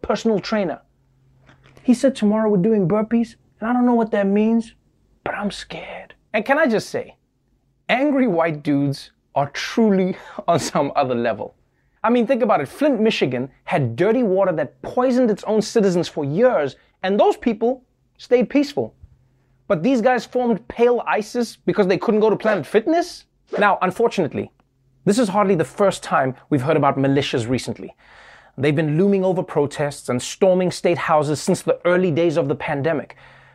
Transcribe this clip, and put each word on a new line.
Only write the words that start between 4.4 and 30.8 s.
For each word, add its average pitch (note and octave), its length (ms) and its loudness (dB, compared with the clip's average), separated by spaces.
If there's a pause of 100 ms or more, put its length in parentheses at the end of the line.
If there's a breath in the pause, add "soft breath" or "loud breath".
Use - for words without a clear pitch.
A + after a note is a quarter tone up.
but - 100 -6
I'm G#3 160 -6
scared. - 640 -14 (200)
And G#3+ 100 -2
can C4+ 140 0
I D#4+ 100 2
just G#3+ 220 -2
say, - 260 -8 (720)
angry C4 400 0
white E3 360 -2
dudes C#3 480 -2 (220)
are C#3+ 180 -2
truly F#3+ 680 0 (140 loud breath)
<laughs> - 140 -16
on E3+ 140 2
some D3 380 -2
other C3 180 0
level. A2+ 400 -4 (480)
I G#3+ 60 2
mean, A#3+ 180 2
think B3 160 0
about G3+ 160 2
it. C3+ 80 -4
Flint, C4+ 320 0
Michigan C#3 500 0 (140)
had B2+ 320 -2
dirty A3+ 280 2
water F#3 280 2
that D#3 300 -6
poisoned B3 500 0
its - 140 -4
own G#3+ 160 2
citizens F#3+ 480 0
for D#3 160 -6
years, E3 500 0 (260 soft breath)
and G3 160 -2
those F4+ 200 4
people A#3 480 -2 (320)
stayed - 320 2
peaceful. C#3+ 440 -2 (760)
But D#3+ 160 0
these B3 180 2
guys B3 240 2
formed A#3+ 420 -2
Pale A#3+ 400 2
ISIS G#3+ 480 -4
because F#3 320 0
they F#3 100 2
couldn't G#3+ 220 0
go G#3+ 100 4
to G3 60 2
Planet G3+ 300 -2
Fitness? D#4+ 580 0 (340)
Now, G3 240 2
unfortunately, F3+ 680 -2 (540)
this G3+ 120 2
is A#3+ 120 2
hardly G3 260 2
the D#3 80 0
first - 400 -2
time C3+ 320 -2 (140 loud breath)
we've C#3 140 0
heard D#3 120 0
about C#3 220 2
militias C3+ 500 0
recently. A#2+ 480 -6 (600 loud breath)
They've C#3 180 0
been D3+ 220 0
looming G3 260 2
over F#3 180 0
protests C#3+ 680 -4
and B2 120 -2
storming F#3 500 2
state F3 260 0